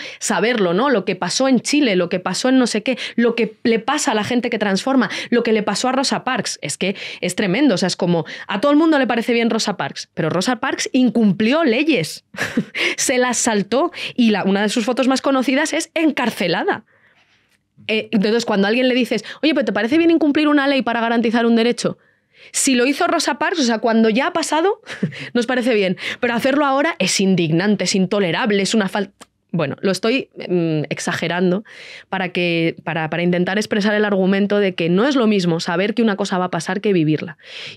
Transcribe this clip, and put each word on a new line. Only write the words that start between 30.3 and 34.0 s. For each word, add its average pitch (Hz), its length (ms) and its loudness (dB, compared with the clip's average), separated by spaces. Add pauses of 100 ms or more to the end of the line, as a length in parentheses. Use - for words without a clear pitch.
mm, 165 420 0
exagerando 175 760 -2 (460)
para 185 200 -2
que, 170 540 0
para, 160 260 -4
para 165 140 -2
intentar 180 340 0
expresar 214 380 0
el 208 100 2